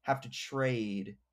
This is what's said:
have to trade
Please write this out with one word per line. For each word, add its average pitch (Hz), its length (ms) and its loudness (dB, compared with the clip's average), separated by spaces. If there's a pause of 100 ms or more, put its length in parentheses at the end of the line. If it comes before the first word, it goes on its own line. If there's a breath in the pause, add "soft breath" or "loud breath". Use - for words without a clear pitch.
have 135 180 2
to 123 80 -12
trade 107 880 0 (160)